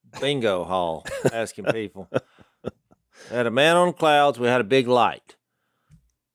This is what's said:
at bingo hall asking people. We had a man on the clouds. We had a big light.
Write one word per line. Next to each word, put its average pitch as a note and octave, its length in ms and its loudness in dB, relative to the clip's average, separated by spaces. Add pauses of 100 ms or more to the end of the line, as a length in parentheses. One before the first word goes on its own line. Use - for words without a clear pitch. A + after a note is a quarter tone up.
(140)
at - 80 -14
bingo A2+ 440 -2
hall E2+ 400 -4 (260)
asking A2 340 -8
people. G#2 440 -8 (540)
We - 720 -16
had A#2+ 100 -2
a A2 40 -2
man D3+ 260 4
on F3+ 100 4
the E3+ 60 -2
clouds. D3 460 2
We A#2+ 80 0
had B2 140 2
a G#2+ 40 -6
big B2+ 220 2
light. A2 480 0 (1000)